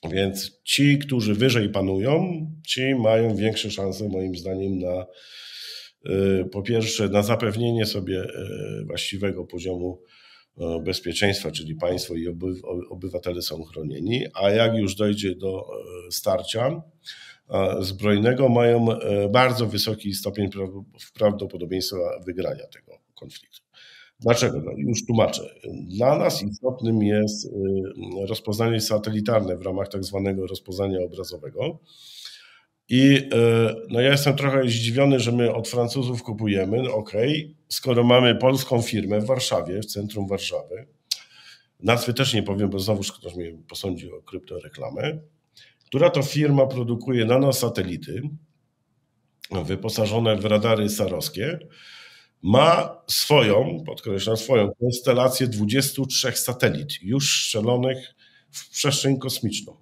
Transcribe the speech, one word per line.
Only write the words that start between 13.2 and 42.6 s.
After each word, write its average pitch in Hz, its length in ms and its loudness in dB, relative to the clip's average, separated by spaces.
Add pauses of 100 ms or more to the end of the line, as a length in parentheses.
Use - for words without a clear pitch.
są 80 220 -10
chronieni, 80 600 -6 (100)
a 98 160 2
jak 113 240 4
już 101 200 0
dojdzie 101 400 0
do, 95 260 -6
e, 87 520 -14
starcia, 120 720 -2 (680)
e, 95 300 0
zbrojnego, 104 680 2
mają, 117 440 4
e, 101 360 0
bardzo 120 380 4
wysoki 101 480 -4
stopień 98 340 -4
pra-, 98 360 -8 (300)
prawdopodobieństwa 95 840 -2 (300)
wygrania 87 400 -6
tego - 320 -20 (160)
konfliktu. - 460 -20 (600)
Dlaczego? 110 440 2
No, - 120 -8
już 71 300 -2
tłumaczę. - 480 0 (440)
Dla 131 200 4
nas 170 240 0
istotnym 113 600 -2
jest, 104 440 0
e, 95 800 -6
rozpoznanie 113 540 -2
satelitarne 107 760 0
w 87 60 -12
ramach 95 260 -4
tak 95 160 -6
zwanego 95 420 -4
rozpoznania 95 580 -4
obrazowego. 90 720 -8 (1120)
I, 135 440 6
e, 113 440 4 (120)
no, 117 120 2
ja 135 100 6
jestem 143 260 4
trochę 135 320 2
zdziwiony, 120 520 2
że 117 120 0
my 120 220 2
od 113 140 -4
Francuzów 120 540 -2
kupujemy. 104 600 0
No, 120 120 0
okej, 113 600 0 (120)
skoro 120 360 4
mamy 123 300 8
polską 127 480 2
firmę 104 380 0
w 107 60 -2
Warszawie, 107 540 -2
w 104 60 -10
centrum 101 420 -8
Warszawy, - 580 -6 (960)
nazwy 120 340 0
też 127 200 0
nie 104 80 2
powiem, 101 280 -2